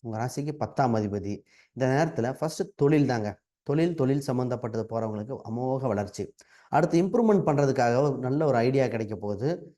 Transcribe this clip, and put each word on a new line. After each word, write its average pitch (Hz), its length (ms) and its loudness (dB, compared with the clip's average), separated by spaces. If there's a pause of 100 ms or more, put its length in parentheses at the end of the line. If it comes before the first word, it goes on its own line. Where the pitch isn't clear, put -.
உங்க 110 140 -6
ராசிக்கு 143 340 -4
பத்தாம் 123 420 0
அதிபதி. 101 400 -2 (380)
இந்த 127 140 -2
நேரத்துல 135 480 0
ஃபர்ஸ்ட் 160 280 -6 (120)
தொழில் 147 320 4
தாங்க. 110 360 -2 (200)
தொழில், 160 320 0
தொழில் 139 260 0
சம்பந்தப்பட்டது 123 680 -4
போறவங்களுக்கு 113 480 -6 (140)
அமோக 127 360 -4
வளர்ச்சி. 104 480 -4 (340)
அடுத்து 165 340 2
இம்ப்ரூவ்மெண்ட் 202 440 4
பண்றதுக்காக 131 560 4
ஒரு 139 160 0
நல்ல 131 260 -2
ஒரு 135 120 2
ஐடியா 127 320 2
கிடைக்க 110 280 -4
போகுது. 107 600 -6